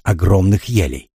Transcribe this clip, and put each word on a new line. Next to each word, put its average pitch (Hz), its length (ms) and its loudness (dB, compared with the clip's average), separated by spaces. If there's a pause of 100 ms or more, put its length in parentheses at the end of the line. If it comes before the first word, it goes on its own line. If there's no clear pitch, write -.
огромных 95 640 2
елей. 78 500 -4